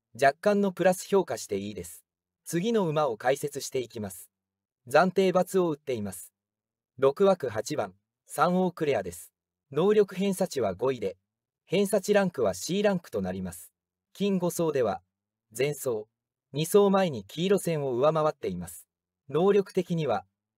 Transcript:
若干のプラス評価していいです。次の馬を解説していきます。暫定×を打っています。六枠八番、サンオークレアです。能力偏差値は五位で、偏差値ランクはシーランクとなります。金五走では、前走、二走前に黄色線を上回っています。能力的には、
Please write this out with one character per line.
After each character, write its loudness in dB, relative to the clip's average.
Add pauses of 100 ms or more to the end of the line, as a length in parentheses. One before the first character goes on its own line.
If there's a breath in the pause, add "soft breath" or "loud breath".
(140)
若 4
干 2
の 0
プ 0
ラ 6
ス -8
評 2
価 -6
し -10
て -4
い -8
い -12
で -12
す。 -18 (400)
次 -2
の 2
馬 0
を -4
解 2
説 -6
し -10
て -2
い -6
き -12
ま -8
す。 -18 (580)
暫 4
定× 2 (300)
を 2
打 -2
っ -12
て -6
い -4
ま -8
す。 -16 (640)
六 2
枠 2
八 -6
番、 -6 (320)
サ 0
ン 0
オ 0
ー -14
ク -4
レ 2
ア -2
で -10
す。 -18 (400)
能 2
力 2
偏 0
差 -2
値 -4
は 0
五 -2
位 -8
で、 -6 (480)
偏 0
差 0
値 -2
ラ 4
ン 0
ク -4
は 0
シ -6
ー -2
ラ 2
ン -2
ク -20
と -4
な -4
り -6
ま -8
す。 -18 (400)
金 0
五 0
走 -2
で 0
は、 -2 (540)
前 0
走、 -4 (480)
二 -2
走 4
前 2
に -8
黄 -6
色 2
線 -2
を -2
上 2
回 0
っ -4
て -8
い -4
ま -10
す。 -20 (400)
能 2
力 2
的 -2
に -2
は、 0 (340)